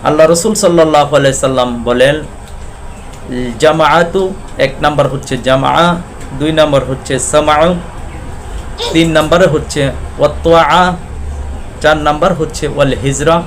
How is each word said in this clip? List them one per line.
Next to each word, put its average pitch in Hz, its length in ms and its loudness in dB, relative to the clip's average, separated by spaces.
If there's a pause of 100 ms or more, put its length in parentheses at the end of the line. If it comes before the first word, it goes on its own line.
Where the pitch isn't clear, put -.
আল্লাহ 151 240 4
রসুল 170 280 0
সাল্লাল্লাহু 156 600 2
আলাইহি 139 220 2
সাল্লাম 123 460 -2
বলেন, 123 320 2 (1400)
"জামাআতু", 165 760 2 (240)
এক 135 240 0
নাম্বার 147 260 2
হচ্ছে 135 300 -4
জামাআ, 135 580 2 (440)
দুই 151 120 0
নাম্বার 147 340 2
হচ্ছে 131 340 -4
সামাউ, 151 560 2 (1160)
তিন 165 180 4
নাম্বারে 160 360 4
হচ্ছে 143 440 -2 (280)
ওয়াত্তাআ, 165 720 4 (920)
চার 151 160 4
নাম্বার 151 360 0
হচ্ছে 151 340 -4
ওয়াল 143 260 0 (100)
হিজরা 147 440 2